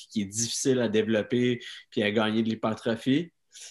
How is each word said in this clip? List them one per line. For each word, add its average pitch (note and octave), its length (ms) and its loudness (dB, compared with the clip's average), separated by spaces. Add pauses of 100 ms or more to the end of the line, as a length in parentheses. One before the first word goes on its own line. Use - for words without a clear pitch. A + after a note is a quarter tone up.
(100)
qui G#2+ 120 -2
est - 20 -2
difficile A#2 560 0
à A2+ 80 2
développer, A2+ 720 2 (300)
puis A2+ 120 0
à G#2 80 4
gagner A2 320 2
de A2+ 60 0
l'hypertrophie. A#2 840 0 (400)